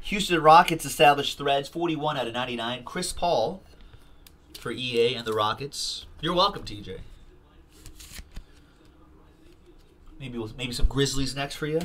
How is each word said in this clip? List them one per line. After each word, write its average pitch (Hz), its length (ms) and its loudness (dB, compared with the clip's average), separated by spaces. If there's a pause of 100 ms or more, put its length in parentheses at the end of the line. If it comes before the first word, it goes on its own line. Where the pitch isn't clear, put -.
Houston 180 400 -2
Rockets 160 420 8
established 143 540 4
threads, 139 320 -2
forty-one 151 480 -4
out 120 80 -4
of 117 80 -8
ninety-nine. 120 500 -6
Chris - 300 -8
Paul 165 480 -2 (960)
for 120 140 -8
E 120 280 -2
A 120 140 4
and 117 120 -8
the 113 60 -4
Rockets. 110 720 -4 (160)
You're 170 140 -4
welcome, 190 300 2
T 104 180 -12
J. 92 160 -12 (3250)
Maybe 127 180 -12
we'll, 110 220 -8
maybe 123 140 -6
some - 140 4
Grizzlies 135 480 2
next 139 200 -6
for - 120 -6
you. 156 180 0